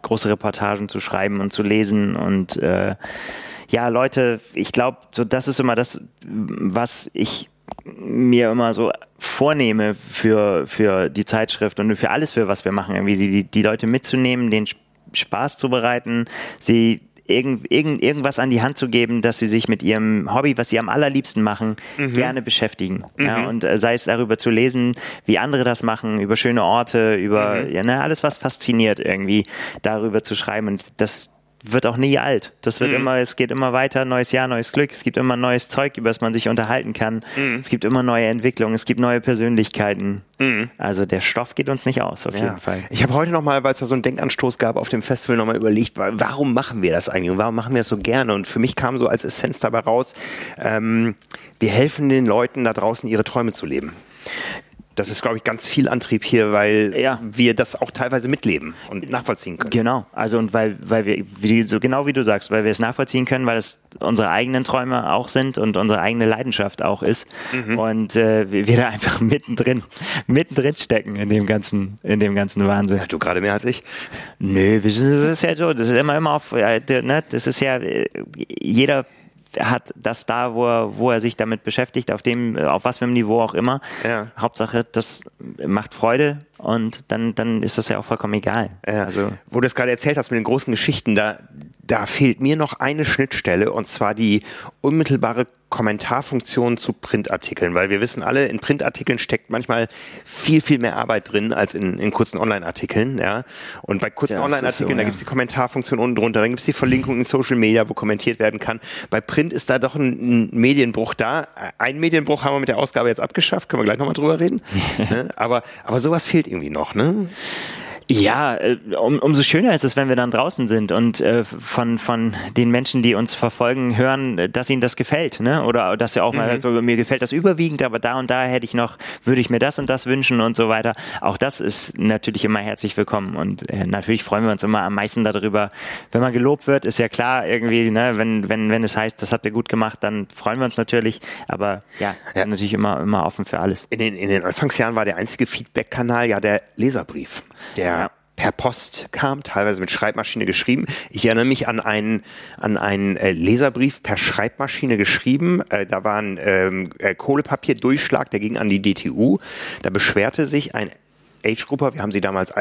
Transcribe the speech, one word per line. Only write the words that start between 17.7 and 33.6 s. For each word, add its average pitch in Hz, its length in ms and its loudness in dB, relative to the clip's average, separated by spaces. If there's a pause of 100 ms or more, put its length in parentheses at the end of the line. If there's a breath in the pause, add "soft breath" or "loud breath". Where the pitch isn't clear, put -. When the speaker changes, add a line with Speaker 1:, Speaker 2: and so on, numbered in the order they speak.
Speaker 1:
irgendwas 139 380 0
an 127 100 2
die 117 120 4
Hand 110 160 0
zu 131 120 -2
geben, 117 320 2
dass 113 180 0
sie 113 80 0
sich 110 200 2
mit 107 160 0
ihrem 107 500 0
Hobby, 135 240 2
was 117 120 -2
sie 113 100 0
am 113 100 -2
allerliebsten 139 540 0
machen, 107 340 -2 (200 loud breath)
Speaker 2:
Mhm. 135 180 -4
Speaker 1:
gerne 127 260 0
beschäftigen. 104 600 -2 (140)
Ja, 123 220 0
Speaker 2:
Mhm. 120 80 -2
Speaker 1:
und, 113 160 -4
äh, - 140 4
sei 117 160 2
es 120 120 0
darüber 113 320 2
zu - 120 -2
lesen, 123 460 2 (300 loud breath)
wie 107 120 4
andere 131 260 0
das 120 200 0
machen, 110 360 -2
über 101 160 0
schöne 120 280 2
Orte, 110 520 2
über, 104 480 0
Speaker 2:
Mhm. 69 80 -6
Speaker 1:
ja, 87 120 -2
ne, 123 180 2
alles, 151 220 -2
was 147 140 0
fasziniert 113 640 2
irgendwie, 98 440 0 (400 loud breath)
darüber 107 400 0
zu - 120 -6
schreiben. 107 320 -4
Und 101 160 -4 (140)
das - 360 -2 (280)
wird 123 240 0
auch 117 120 -2
nie 139 200 2
alt. 123 440 -2
Das - 180 -4
wird 143 120 0
Speaker 2:
Mhm. 131 40 0
Speaker 1:
immer, 127 220 0
es 127 180 -2
geht 123 160 -2
immer 131 220 -2